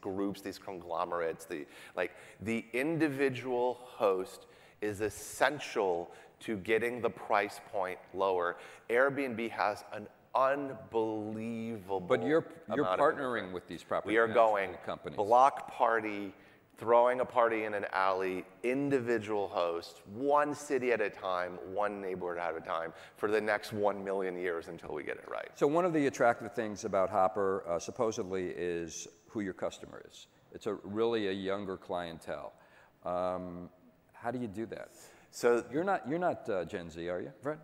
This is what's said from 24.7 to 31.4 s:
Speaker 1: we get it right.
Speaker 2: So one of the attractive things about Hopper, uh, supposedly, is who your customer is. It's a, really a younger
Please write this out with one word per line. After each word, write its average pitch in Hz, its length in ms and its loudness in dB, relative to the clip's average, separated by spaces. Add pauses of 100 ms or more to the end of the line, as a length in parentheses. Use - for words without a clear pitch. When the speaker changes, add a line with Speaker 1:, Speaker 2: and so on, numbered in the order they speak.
Speaker 1:
we 73 100 -6
get - 140 -6
it - 140 -16
right. 57 240 -6
Speaker 2:
So 156 120 2
one 165 180 4
of 175 80 2
the 147 140 4
attractive 120 480 4
things 107 300 -4
about 95 260 2
Hopper, 95 580 2
uh, 85 100 0
supposedly, 98 680 -2
is 85 580 -4 (220)
who 110 120 -6
your 92 140 -4
customer - 560 -8
is. - 160 -20 (260)
It's - 140 -10
a, 104 80 -2
really 107 540 0
a 95 40 0
younger 95 440 -4